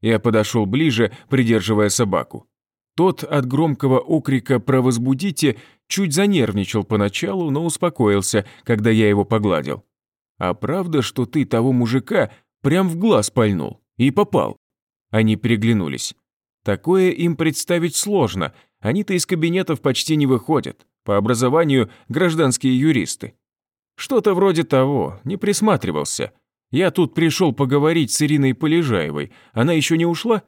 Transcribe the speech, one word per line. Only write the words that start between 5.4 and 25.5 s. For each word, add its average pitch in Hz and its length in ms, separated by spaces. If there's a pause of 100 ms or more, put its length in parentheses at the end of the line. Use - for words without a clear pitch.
чуть 190 260
занервничал 117 720
поначалу, 151 680
но 147 140
успокоился, 107 800 (180)
когда 113 260
я 110 180
его 101 180
погладил. 98 580 (560)
"А 90 160
правда, 160 460
что 123 240
ты 139 200
того 120 260
мужика 123 600 (300)
прям 175 280
в 165 80
глаз 175 320
пальнул 98 500 (180)
и 127 120
попал?" 139 480 (540)
Они 110 240
переглянулись. 107 800 (480)
Такое 185 460
им 170 260
представить 165 600
сложно, 98 580 (260)
они-то 185 340
из 180 120
кабинетов 165 560
почти 147 340
не 143 120
выходят, 127 580 (180)
по 101 140
образованию 127 720 (180)
гражданские 139 720
юристы. 139 540 (640)
"Что-то 214 360
вроде 175 300
того, 131 600
не 180 140
присматривался. 131 960 (400)